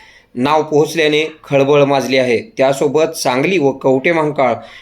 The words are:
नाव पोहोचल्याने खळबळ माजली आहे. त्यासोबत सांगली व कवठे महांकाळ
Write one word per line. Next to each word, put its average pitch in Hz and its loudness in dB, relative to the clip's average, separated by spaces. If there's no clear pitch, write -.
नाव 143 0
पोहोचल्याने 151 0
खळबळ 143 2
माजली 135 0
आहे. 123 0
त्यासोबत 143 0
सांगली 143 -2
व 139 2
कवठे 135 0
महांकाळ 147 0